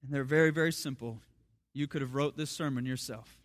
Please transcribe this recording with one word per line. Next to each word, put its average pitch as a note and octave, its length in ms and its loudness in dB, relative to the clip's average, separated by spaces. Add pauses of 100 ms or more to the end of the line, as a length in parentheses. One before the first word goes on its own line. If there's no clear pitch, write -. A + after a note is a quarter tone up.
and C3+ 80 -10
they're C#3 140 0
very, D#3 240 8
very D#3+ 240 2
simple. A#2 480 -6 (540)
You C#3+ 120 -2
could D3 140 -4
have B2+ 140 -4
wrote C#3+ 240 0
this D3+ 120 -4
sermon C3 360 -2
yourself. B2 580 -8